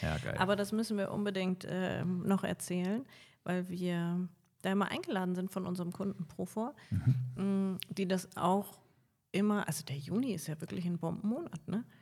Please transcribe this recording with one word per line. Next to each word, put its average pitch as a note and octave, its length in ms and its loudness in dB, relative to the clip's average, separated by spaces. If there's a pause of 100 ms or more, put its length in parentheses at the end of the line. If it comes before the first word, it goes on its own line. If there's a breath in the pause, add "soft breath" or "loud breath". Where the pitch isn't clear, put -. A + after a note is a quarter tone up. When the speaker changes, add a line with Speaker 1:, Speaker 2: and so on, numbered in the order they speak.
Speaker 1:
Ja, D#2 160 2
geil. - 200 -2
Speaker 2:
Aber F#3+ 180 4
das G3+ 160 0
müssen A3 260 0
wir G3 140 0
unbedingt, F#3+ 560 0
ähm, F3+ 600 0
noch G3 160 4
erzählen, F3+ 600 0 (380 loud breath)
weil F3+ 260 0
wir F3 580 0 (340)
da F#3 100 0
immer G3 200 2
eingeladen F#3+ 440 0
sind F#3 160 -2
von F#3+ 140 -2
unserem F3+ 260 -2
Kunden G3 340 -4
Profor, A3 480 -4 (640 loud breath)
Speaker 1:
Mhm. - 80 -2 (300)
Speaker 2:
mm, F3+ 60 -6 (100)
die F#3+ 180 -2
das F#3 300 0
auch F#3+ 400 2 (540)
immer, G#3 360 2
also - 160 -4
der C#3 140 -6
Juni F#3+ 360 0
ist E3+ 140 -4
ja D#3 140 -6
wirklich F3 240 -4
ein E3+ 140 0
Bombenmonat, G#3+ 680 -4
ne? G3+ 160 0 (180 loud breath)